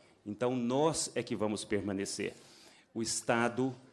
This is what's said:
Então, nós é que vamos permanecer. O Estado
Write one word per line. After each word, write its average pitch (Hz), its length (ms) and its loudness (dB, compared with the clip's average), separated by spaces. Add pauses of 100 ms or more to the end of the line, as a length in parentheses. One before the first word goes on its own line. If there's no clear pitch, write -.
(240)
Então, 123 320 0
nós 135 600 2
é 123 80 0
que 120 120 -6
vamos 107 300 0
permanecer. 98 680 -2 (580)
O 113 80 -2
Estado 120 760 2 (180)